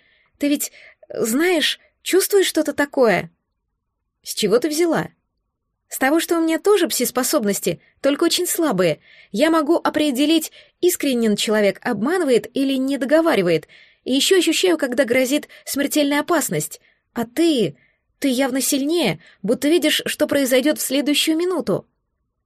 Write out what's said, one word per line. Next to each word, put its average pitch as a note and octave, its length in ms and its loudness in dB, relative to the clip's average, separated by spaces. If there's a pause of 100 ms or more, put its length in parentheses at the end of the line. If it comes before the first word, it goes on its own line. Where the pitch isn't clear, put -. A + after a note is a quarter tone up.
(380)
Ты C#4+ 100 -2
ведь, C#4+ 240 -2 (360)
знаешь, D4+ 720 -2 (240)
чувствуешь F#4+ 440 2
что-то D4+ 260 -2
такое? A3 580 0 (920)
«С - 120 -12
чего G3+ 240 2
ты E4+ 100 -2
взяла?» D4+ 400 0 (800)
«С - 80 -12
того, C#4+ 240 2
что E4+ 160 -2
у E4 60 0
меня D#4+ 160 0
тоже F4+ 280 2
пси-способности, A3 920 -2 (220)
только C#4+ 220 2
очень E4+ 220 0
слабые. F#3 540 0 (320)
Я C#4+ 180 2
могу D#4+ 260 2
определить, D4+ 760 0 (300)
искренен B3 520 0
человек, G#3 480 0
обманывает B3+ 720 0
или C4+ 200 0
не C4+ 240 -2
договаривает. A#3 720 2 (360)
И B3 80 -4
еще C#4 240 2
ощущаю, E4 400 2
когда C4+ 300 -2
грозит C4 420 0 (160)
смертельная C#4+ 560 -2
опасность. C#4 600 -4 (340)
А A#3 100 -4
ты... B3 540 0 (400)
ты C#4+ 100 -2
явно C4 320 0
сильнее, C#4+ 600 -2 (220)
будто B3+ 260 -2
видишь, D4+ 360 2
что - 220 -2
произойдет C#4 520 2
в - 40 -6
следующую D4 560 0
минуту». E4 500 -2 (580)